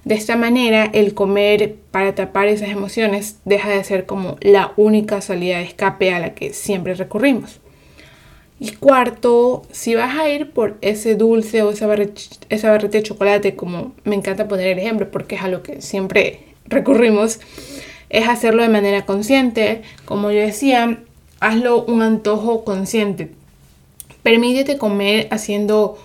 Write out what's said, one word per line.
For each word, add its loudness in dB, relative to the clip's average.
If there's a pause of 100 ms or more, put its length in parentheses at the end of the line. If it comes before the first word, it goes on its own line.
De 0
esta -4
manera, 2
el 2
comer 2 (140)
para -2
tapar -2
esas -2
emociones -4
deja 0
de 0
ser -2
como -8
la 6
única 2
salida -4
de -6
escape -2
a -2
la -8
que -10
siempre -6
recurrimos. -2 (1000)
Y -10
cuarto, 2
si -4
vas -2
a 0
ir -4
por -2
ese 0
dulce 2
o 2
esa -4
barre-, 0 (380)
esa 0
barrita 2
de 0
chocolate, 0
como -10 (100)
me -2
encanta -4
poner -2
el 0
ejemplo -4
porque -8
es -8
a -4
lo -4
que -14
siempre -2 (200)
recurrimos, 2 (680)
es 2
hacerlo 2
de 2
manera 2
consciente. 0 (220)
Como -4
yo 2
decía, 0 (420)
hazlo 2
un 2
antojo 0
consciente. -4 (920)
Permítete 2
comer 0
haciendo 0